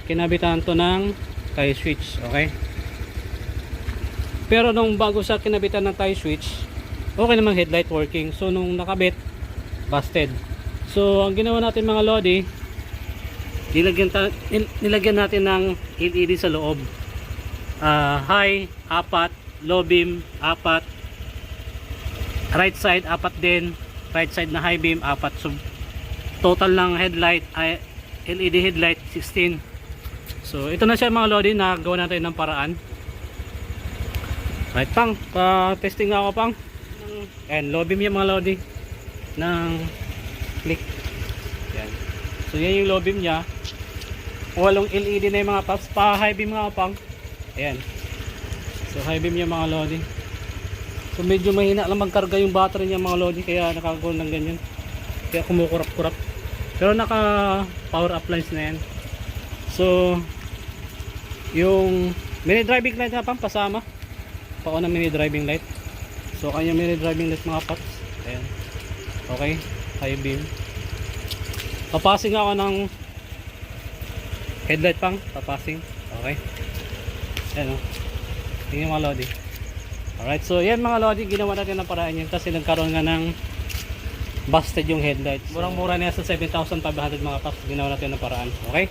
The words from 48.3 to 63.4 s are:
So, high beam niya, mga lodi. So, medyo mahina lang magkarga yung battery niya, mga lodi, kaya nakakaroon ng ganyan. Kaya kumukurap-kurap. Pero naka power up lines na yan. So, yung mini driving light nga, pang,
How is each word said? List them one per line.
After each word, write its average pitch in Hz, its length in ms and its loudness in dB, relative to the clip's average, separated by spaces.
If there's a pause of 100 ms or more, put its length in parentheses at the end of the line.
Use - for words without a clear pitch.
So, 139 80 -2
high 160 160 0
beam 170 160 0
niya, 175 160 0
mga 165 160 0
lodi. 156 320 0 (1200)
So, 175 80 0
medyo 190 240 6
mahina 196 400 4
lang 202 80 2
magkarga 196 400 4
yung 196 160 4
battery 190 320 4
niya, 185 160 0
mga 180 160 2
lodi, 175 240 2
kaya 170 320 2
nakakaroon 165 480 -2
ng 156 80 -4
ganyan. 156 280 -2 (760)
Kaya 165 80 2
kumukurap-kurap. 165 720 2 (640)
Pero 202 160 6
naka 226 240 2 (720)
power 175 240 2
up 165 160 -4
lines 165 240 0
na 156 160 -2
yan. 160 60 -4 (960)
So, 180 440 6 (1300)
yung 185 640 4 (320)
mini 220 160 6
driving 240 320 4
light 240 160 -2
nga, 233 160 -2
pang, 247 160 -2